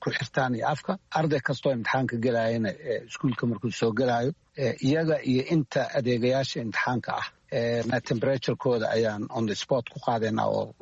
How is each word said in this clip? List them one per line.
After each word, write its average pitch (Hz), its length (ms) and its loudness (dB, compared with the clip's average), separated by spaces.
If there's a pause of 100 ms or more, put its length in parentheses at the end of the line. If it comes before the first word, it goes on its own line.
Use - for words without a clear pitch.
ku 131 100 -2
xirtaan 127 440 -2
iyo 113 140 -2
afka. 151 240 -2 (180)
Arday 151 300 2
kastoo 139 320 0
imtixaanka 120 440 0
gelaayana, 113 540 2
eh, 110 360 -4
iskuulka - 400 -2
markuu 113 240 -2
soo 113 220 0
gelaayo, 123 400 2 (240)
eh, 127 240 0
iyaga 156 420 2
iyo 127 200 2 (100)
inta 147 300 2 (120)
adeegayaasha 127 640 2
imtixaanka 113 520 -2
ah, 113 140 -4 (240)
eh, 117 360 0
na 120 140 0
temperature-kooda 120 920 0
ayaan 107 400 2
on 113 160 -2
the 101 80 0
spot 127 360 -2
ku - 100 -14
qaadaynaa 110 480 0
oo, 104 340 -2